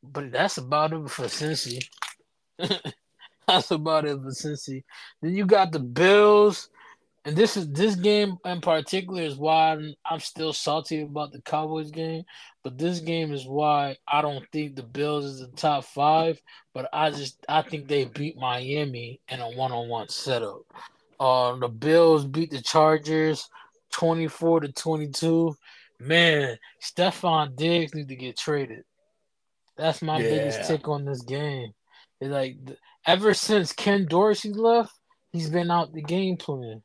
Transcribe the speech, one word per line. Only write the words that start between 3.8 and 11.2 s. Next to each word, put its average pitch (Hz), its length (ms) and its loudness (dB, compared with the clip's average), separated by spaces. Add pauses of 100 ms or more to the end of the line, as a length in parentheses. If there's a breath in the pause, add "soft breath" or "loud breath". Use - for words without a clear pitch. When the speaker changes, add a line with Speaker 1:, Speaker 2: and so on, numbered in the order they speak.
Speaker 1:
it 147 120 -2
for 135 120 -10
Cincy. 135 540 -10 (380 loud breath)
Then 170 140 -2
you 202 100 0
got 190 260 6
the 160 80 -2
Bills. 202 920 6 (540 loud breath)
And 151 120 -4
this 214 200 4
is, 175 160 -4
this 196 240 2
game 202 500 2
in 180 160 -4
particular 180 600 0
is 147 140 -4
why 160 380 4
I'm, 151 200 -8 (100)
I'm 160 160 -6
still 160 340 -6
salty 156 480 -4
about 147 300 -8